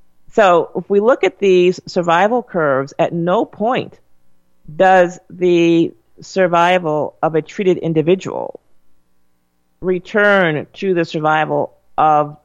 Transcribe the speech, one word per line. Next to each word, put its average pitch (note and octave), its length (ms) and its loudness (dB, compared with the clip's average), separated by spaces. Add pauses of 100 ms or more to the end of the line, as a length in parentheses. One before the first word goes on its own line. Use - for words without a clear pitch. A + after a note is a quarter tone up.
(340)
So F3+ 420 2
if F#3 140 -8
we G3+ 100 0
look A#3+ 240 2
at - 160 -4
these F3+ 480 2
survival F3+ 560 0
curves, C#3 560 -2
at E3 120 -2
no F3 340 -2
point A3 540 -6 (760)
does F3+ 460 4 (120)
the E3+ 600 2 (300)
survival E3+ 1000 -2
of D#3 100 -2
a D#3 80 -2
treated F#3 380 -2
individual D#3+ 800 -4 (1200)
return F#3 920 0
to G3 200 -4
the E3+ 120 0
survival D3+ 680 -2 (220)
of D3+ 480 0